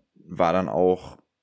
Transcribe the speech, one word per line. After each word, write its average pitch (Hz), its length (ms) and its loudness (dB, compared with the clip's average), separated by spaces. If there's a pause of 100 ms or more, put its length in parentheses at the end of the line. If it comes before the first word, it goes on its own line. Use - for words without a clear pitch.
(140)
war 85 380 -2
dann 92 160 0
auch 90 480 0 (260)